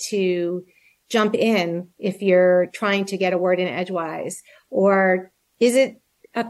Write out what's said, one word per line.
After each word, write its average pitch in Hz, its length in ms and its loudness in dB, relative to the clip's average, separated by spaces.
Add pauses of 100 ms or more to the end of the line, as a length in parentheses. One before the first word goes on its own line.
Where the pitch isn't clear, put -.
to 180 560 -2 (440)
jump 214 280 0
in 180 540 -2 (100)
if 190 220 -6
you're 180 520 4
trying 196 300 -2
to 196 120 -6
get 185 160 0
a 180 60 0
word 180 220 0
in 180 80 -2
edgewise? 165 720 -8 (260)
Or 190 600 2 (300)
is 240 160 4
it 262 240 2 (340)
a 233 160 -4